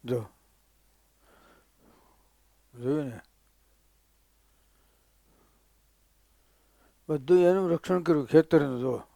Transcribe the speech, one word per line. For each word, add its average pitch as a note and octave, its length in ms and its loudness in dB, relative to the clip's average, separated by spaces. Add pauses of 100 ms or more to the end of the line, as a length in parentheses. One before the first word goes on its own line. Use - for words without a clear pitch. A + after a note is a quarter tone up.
જો. A#2+ 220 -6 (2500)
જોયું C#3+ 240 -4
ને? A2 140 -12 (4000)
બધું D#3 300 2
એનું F3+ 320 2
રક્ષણ F3+ 320 -2
કર્યું, D3+ 240 0
ખેતરનું D3 540 2
જો. B2 220 -4 (140)